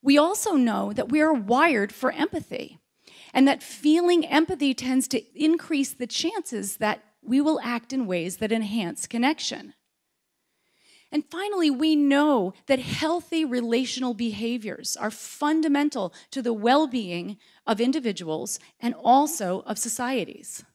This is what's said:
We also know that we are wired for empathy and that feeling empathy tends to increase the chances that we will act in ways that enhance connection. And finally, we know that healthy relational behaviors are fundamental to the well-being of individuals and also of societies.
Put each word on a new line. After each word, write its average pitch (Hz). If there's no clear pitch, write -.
We 277
also 359
know 208
that -
we 302
are 311
wired 240
for -
empathy -
and 269
that 269
feeling 349
empathy 285
tends 254
to 247
increase 311
the 240
chances 254
that 214
we 254
will 302
act 240
in 262
ways 180
that 214
enhance 220
connection. -
And 302
finally, 370
we 302
know 277
that 262
healthy 320
relational 247
behaviors 226
are 214
fundamental 294
to 269
the 233
well-being 214
of 214
individuals 220
and 233
also 240
of -
societies. -